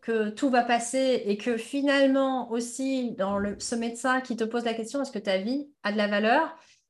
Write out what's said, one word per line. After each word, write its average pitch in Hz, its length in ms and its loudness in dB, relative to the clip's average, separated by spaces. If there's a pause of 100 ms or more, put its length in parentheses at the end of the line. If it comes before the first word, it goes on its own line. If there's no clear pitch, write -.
que 220 280 0
tout 262 200 0
va 240 120 4
passer 240 600 2
et 202 140 0
que 240 180 -2
finalement 269 920 2
aussi 247 640 -2
dans 196 260 -2
le, 202 220 -2
ce - 160 -4
médecin 240 440 -2
qui 254 160 -6
te 226 80 -2
pose 226 200 -2
la 226 100 0
question, 226 260 -4
est-ce 262 120 -4
que 202 80 -6
ta 190 180 0
vie 254 300 -4 (160)
a 208 80 0
de 208 40 -2
la 208 120 2
valeur ? 226 480 2 (340)